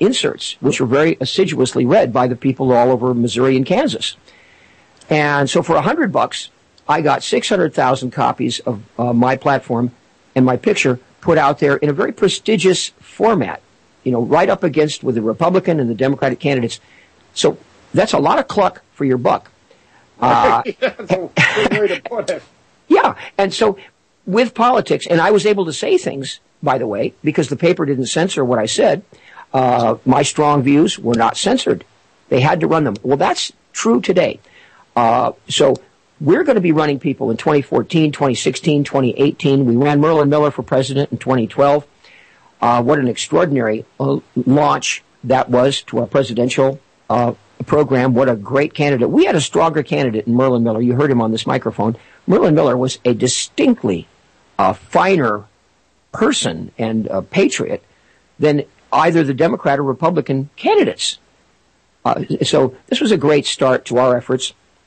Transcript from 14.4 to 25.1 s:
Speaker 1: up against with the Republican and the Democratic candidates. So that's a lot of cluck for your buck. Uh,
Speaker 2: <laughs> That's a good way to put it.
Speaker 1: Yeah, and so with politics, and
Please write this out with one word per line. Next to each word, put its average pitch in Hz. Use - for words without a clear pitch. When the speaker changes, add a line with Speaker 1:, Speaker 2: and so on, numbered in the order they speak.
Speaker 1:
up 196
against 147
with 123
the 113
Republican 165
and 120
the 113
Democratic 135
candidates. 127
So -
that's 185
a 143
lot 151
of 262
cluck 185
for 143
your 131
buck. -
Uh, 117
Speaker 2:
<laughs> -
That's 180
a -
good -
way -
to -
put -
it. -
Speaker 1:
Yeah, -
and 196
so 208
with 226
politics, 226
and 170